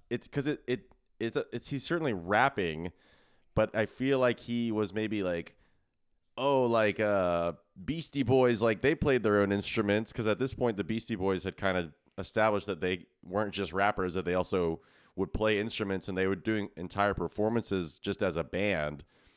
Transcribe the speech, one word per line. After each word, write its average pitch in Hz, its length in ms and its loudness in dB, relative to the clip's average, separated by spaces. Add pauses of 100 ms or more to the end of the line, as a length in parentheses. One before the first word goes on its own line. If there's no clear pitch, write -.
(120)
it's 120 160 -6
'cause 139 200 -4
it, 147 200 -2
it, 123 240 -4 (280)
it, 113 160 -4 (160)
it's, - 180 -8
he's 139 140 -4
certainly 160 300 -2
rapping, 90 800 0 (640)
but 110 200 2
I 107 120 0
feel 135 320 0
like 123 220 2
he 117 300 -2
was 104 220 0
maybe 107 300 -2
like, 87 320 -4 (840)
oh, 135 300 2
like, 110 320 4
uh, 90 540 2 (300)
Beastie 147 400 -4
Boys, 123 380 4
like, 113 200 2
they 143 120 4
played 135 300 2
their 104 180 4
own 98 100 4
instruments, 101 640 0
'cause 107 140 -4
at 107 100 2
this 131 160 -2
point, 117 240 -2
the 101 60 0
Beastie 110 320 -4
Boys 92 280 0
had 95 140 -8
kinda 90 360 -2 (260)
established 104 480 2
that 87 140 -4
they 90 260 -2 (160)
weren't 98 300 -4
just 92 200 -4
rappers, 95 400 0
that 90 120 -2
they 87 100 0
also 87 460 0 (340)
would 92 180 -4
play 110 260 2
instruments, 101 480 -4
and 95 100 -6
they 95 100 2
were 95 80 0
doing 104 420 -2
entire 98 380 0
performances 98 800 -2
just 98 240 -4
as 92 140 0
a 82 80 -2
band. 82 600 -2 (320)